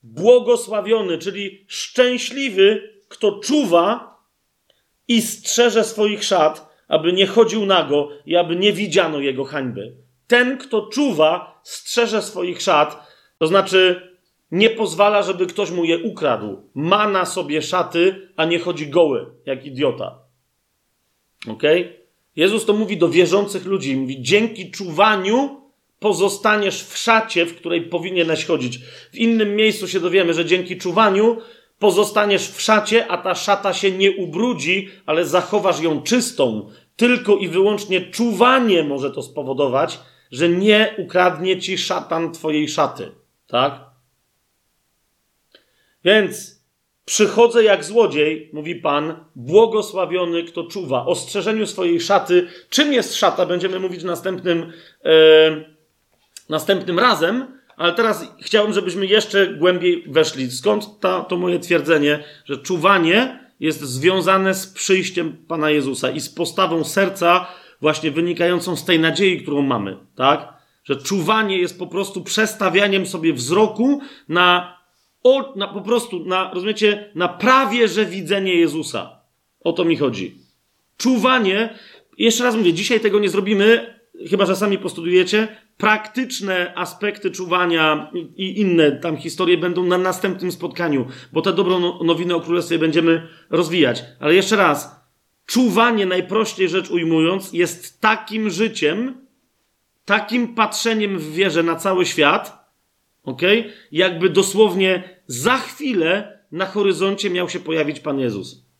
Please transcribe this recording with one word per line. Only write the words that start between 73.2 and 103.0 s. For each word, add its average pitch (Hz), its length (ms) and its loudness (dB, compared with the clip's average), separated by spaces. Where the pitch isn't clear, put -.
wzroku 208 680 0
na, 180 480 2
o-, 269 320 2
na 196 120 -6
po 196 140 -10
prostu, 190 440 -2
na, 185 280 -2
rozumiecie, 208 600 -2
na 175 120 -2
prawie 240 600 2
że 196 180 0
widzenie 185 500 -2
Jezusa. 151 640 -2
O 170 100 0
to 175 120 -2
mi 160 120 2
chodzi. 107 400 -4
Czuwanie, 226 800 0
jeszcze 226 260 2
raz 240 120 0
mówię, 185 180 2
dzisiaj 208 260 0
tego 208 200 2
nie 202 100 0
zrobimy, 208 640 2
chyba 196 160 2
że 180 100 0
sami 196 220 0
postudujecie, 185 720 0
praktyczne 208 1000 -2
aspekty 196 560 -6
czuwania 170 840 0
i, 180 60 -6
i 190 400 -8
inne 170 320 4
tam 156 260 -6
historie 180 400 0
będą 175 260 -2
na 180 140 2
następnym 185 540 -2
spotkaniu, 160 560 -4
bo 160 80 0
te 180 120 0
dobrą 180 260 2
no-, 175 240 -2
nowinę 170 320 0
o 156 60 -2
Królestwie 170 380 -2
będziemy 160 480 2
rozwijać. 160 540 0
Ale 151 160 2
jeszcze 196 200 2
raz, 147 400 0
czuwanie, 226 600 2
najprościej 185 640 -2
rzecz 185 200 -4
ujmując, 170 640 0
jest - 480 -4
takim 220 480 -2
życiem, 208 800 -2
takim 220 500 -2
patrzeniem 214 640 -2
w 151 140 -10
wierze 170 300 2
na 165 120 0
cały 185 300 0
świat, - 600 0